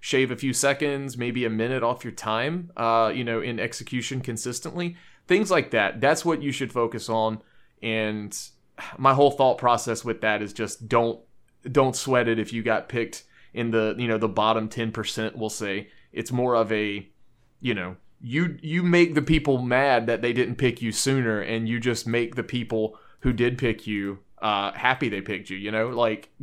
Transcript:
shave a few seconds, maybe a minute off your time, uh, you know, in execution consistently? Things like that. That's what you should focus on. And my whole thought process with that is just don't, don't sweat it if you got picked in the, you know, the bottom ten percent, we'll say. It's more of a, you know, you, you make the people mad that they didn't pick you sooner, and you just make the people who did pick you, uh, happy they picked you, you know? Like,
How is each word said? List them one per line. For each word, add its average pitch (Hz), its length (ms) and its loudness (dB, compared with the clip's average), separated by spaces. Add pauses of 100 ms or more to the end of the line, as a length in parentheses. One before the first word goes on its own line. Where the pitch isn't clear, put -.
shave 131 300 2
a 120 60 -6
few 135 160 -2
seconds, 139 680 -2
maybe 120 260 -2
a 113 60 0
minute 117 320 -2
off 120 220 -2
your 117 80 -10
time, 143 640 -4
uh, 113 380 4
you 123 100 -4
know, 117 160 -2
in 117 200 -4
execution 120 640 -6
consistently? 160 760 -6 (300)
Things 202 240 4
like 170 220 2
that. 107 280 2
That's 147 240 2
what 165 160 0
you 143 120 -4
should 127 200 -6
focus 117 360 -2
on. 110 340 0 (400)
And 107 560 -4 (580)
my 131 160 4
whole 139 200 6
thought 131 260 4
process 120 460 2
with 117 160 -4
that 107 200 2
is 104 120 -6
just 110 360 -8
don't, 117 320 2 (500)
don't 135 260 4
sweat 123 320 2
it 113 100 2
if 104 140 -4
you 117 100 -4
got 110 260 0
picked - 360 -6 (280)
in 117 180 -4
the, 110 280 2
you 123 80 -2
know, 113 120 0
the 113 100 2
bottom 107 400 2
ten 113 240 -4
percent, 110 440 -4
we'll 110 120 -4
say. 104 400 -6 (240)
It's - 180 -8
more 123 240 2
of 110 160 4
a, 104 380 -2 (520)
you 120 140 -2
know, 92 220 -6 (240)
you, 147 400 -2
you 160 220 -2
make 175 320 6
the 147 80 2
people 147 360 4
mad 123 480 2
that 113 160 0
they 120 120 2
didn't 120 220 0
pick 123 260 0
you 113 100 -2
sooner, 120 480 0
and 113 280 -4
you 117 120 -2
just 117 260 -2
make 117 280 0
the 120 80 -4
people 113 560 -2 (220)
who 127 120 2
did 120 240 2
pick 117 300 -2
you, 101 320 -4 (240)
uh, 101 300 0
happy 127 360 0
they 98 140 -4
picked 98 260 -6
you, 95 80 -8
you 101 140 -6
know? 110 180 0
Like, 117 400 -2 (140)